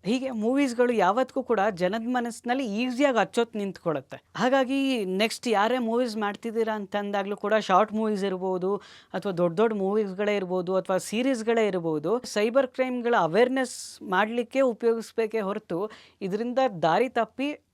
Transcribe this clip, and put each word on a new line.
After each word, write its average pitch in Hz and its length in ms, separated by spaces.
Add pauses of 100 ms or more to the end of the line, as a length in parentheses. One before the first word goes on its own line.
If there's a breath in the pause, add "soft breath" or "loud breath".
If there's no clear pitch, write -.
ಹೀಗೆ 262 240
ಮೂವೀಸ್‌ಗಳು 240 640
ಯಾವತ್ತಿಗೂ 226 500
ಕೂಡ 220 180 (100)
ಜನದ 185 340
ಮನಸ್ಸಿನಲ್ಲಿ 240 640
ಈಸಿಯಾಗಿ 240 520
ಅಚ್ಚೊತ್ತು 226 400
ನಿಂತ್ಕೊಳ್ಳುತ್ತೆ. 165 640 (140)
ಹಾಗಾಗಿ 262 680
ನೆಕ್ಸ್ಟ್ 196 440
ಯಾರೇ 220 300
ಮೂವೀಸ್ 226 380
ಮಾಡ್ತಿದ್ದೀರಾ 214 580
ಅಂತಂದಾಗ್ಲೂ 202 640
ಕೂಡ 208 180
ಶಾರ್ಟ್ 208 380
ಮೂವೀಸ್ 214 320
ಇರ್ಬೋದು 185 520 (380 loud breath)
ಅಥವಾ 190 180
ದೊಡ್ಡ 170 240
ದೊಡ್ಡ 220 200
ಮೂವೀಸ್‌ಗಳೇ 202 600
ಇರ್ಬೋದು 185 400
ಅಥವಾ 185 220
ಸೀರೀಸ್‌ಗಳೇ 226 680
ಇರ್ಬೋದು, 170 580
ಸೈಬರ್ 233 420
ಕ್ರೈಮ್‌ಗಳ 247 520
ಅವೇರ್‌ನೆಸ್ 240 840
ಮಾಡ್ಲಿಕ್ಕೆ 220 580
ಉಪಯೋಗಿಸ್ಬೇಕೇ 226 800
ಹೊರತು 196 500 (300 loud breath)
ಇದರಿಂದ 220 380 (240)
ದಾರಿ 180 260
ತಪ್ಪಿ 254 640